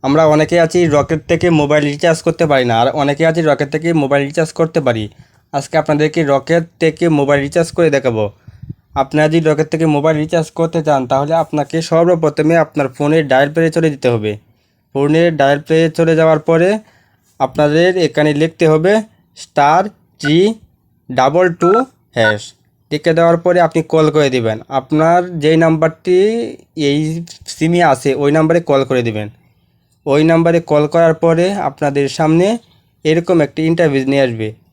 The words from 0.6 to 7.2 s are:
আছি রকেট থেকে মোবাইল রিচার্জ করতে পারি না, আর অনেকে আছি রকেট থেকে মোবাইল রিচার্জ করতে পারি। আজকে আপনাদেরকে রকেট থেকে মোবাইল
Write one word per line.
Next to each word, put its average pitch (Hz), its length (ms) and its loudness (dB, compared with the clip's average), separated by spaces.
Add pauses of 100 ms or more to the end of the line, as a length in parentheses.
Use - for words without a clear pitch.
আছি 170 260 2
রকেট 147 400 -2
থেকে 175 240 0
মোবাইল 151 340 2
রিচার্জ 151 380 -2
করতে 165 240 -2
পারি 135 180 2
না, 117 160 0
আর 127 80 2
অনেকে 143 380 -2
আছি 160 160 0
রকেট 143 280 0
থেকে 160 220 -4
মোবাইল 139 340 0
রিচার্জ 156 260 -4
করতে 165 280 -2
পারি। 113 280 -2 (440)
আজকে 143 260 -4
আপনাদেরকে 151 460 0
রকেট 139 400 0 (160)
থেকে 165 280 0
মোবাইল 143 320 2